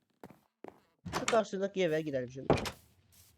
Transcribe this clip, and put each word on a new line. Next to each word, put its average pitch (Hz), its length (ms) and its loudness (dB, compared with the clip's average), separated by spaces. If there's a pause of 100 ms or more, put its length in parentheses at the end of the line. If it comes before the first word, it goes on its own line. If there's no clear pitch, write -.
(1200)
Şu - 80 -2
karşıdaki 196 560 2
eve 160 180 2
gidelim 135 300 -4
şimdi. 131 240 0 (840)